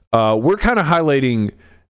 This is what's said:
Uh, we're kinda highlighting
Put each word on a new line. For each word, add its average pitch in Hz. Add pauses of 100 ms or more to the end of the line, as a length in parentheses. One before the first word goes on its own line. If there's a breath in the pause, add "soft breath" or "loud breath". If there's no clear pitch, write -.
(140)
Uh, 110
we're 175
kinda 214
highlighting 139 (400 soft breath)